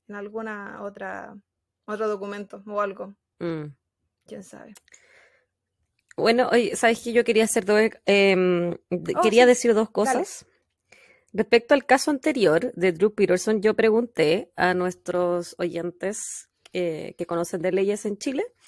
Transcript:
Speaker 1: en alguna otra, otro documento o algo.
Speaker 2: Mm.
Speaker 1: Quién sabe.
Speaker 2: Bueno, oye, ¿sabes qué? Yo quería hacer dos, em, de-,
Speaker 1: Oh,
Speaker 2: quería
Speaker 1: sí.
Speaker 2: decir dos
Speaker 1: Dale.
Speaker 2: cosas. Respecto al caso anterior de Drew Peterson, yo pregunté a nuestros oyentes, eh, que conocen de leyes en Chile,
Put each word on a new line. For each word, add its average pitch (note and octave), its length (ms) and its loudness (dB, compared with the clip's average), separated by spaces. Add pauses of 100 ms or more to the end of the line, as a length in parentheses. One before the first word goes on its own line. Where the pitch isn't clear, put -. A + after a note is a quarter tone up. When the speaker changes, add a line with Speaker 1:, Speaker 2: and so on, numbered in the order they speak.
Speaker 1:
en G3+ 80 -16
alguna G#3 680 -12
otra, G3+ 520 -12 (500)
otro G#3+ 220 -6
documento G3+ 600 -10
o G#3 140 -6
algo. G3+ 340 -8 (240)
Speaker 2:
Mm. E3 260 -8 (640)
Speaker 1:
Quién G#3 160 -16
sabe. G#3 300 -20 (1400)
Speaker 2:
Bueno, A#3 340 2
oye, A#3 240 2
¿sabes A#3 280 0
qué? A#3+ 80 -8
Yo A#3 120 4
quería A3 200 2
hacer A3 220 -2
dos, G#3 140 4 (260)
em, F#3 680 4 (180)
de-, E3 280 -4
Speaker 1:
Oh, D#4+ 40 2
Speaker 2:
quería A3 220 6
Speaker 1:
sí. B3 40 8
Speaker 2:
decir A#3+ 260 4
dos A3 180 2
Speaker 1:
Dale. - 20 -20
Speaker 2:
cosas. B3 520 -2 (880)
Respecto A3+ 400 2
al C#4 120 4
caso C4+ 260 2
anterior B3 640 2
de F3+ 180 2
Drew G3+ 200 0
Peterson, G3+ 480 0
yo G#3+ 140 2
pregunté A3 800 2
a F3+ 180 0
nuestros F3+ 840 -4
oyentes, F3 920 -8 (220)
eh, E3 460 -6
que F3 80 -8
conocen E3+ 360 -6
de F3+ 120 -2
leyes G3 320 -2
en G#3 120 -6
Chile, C#4+ 280 -6 (220)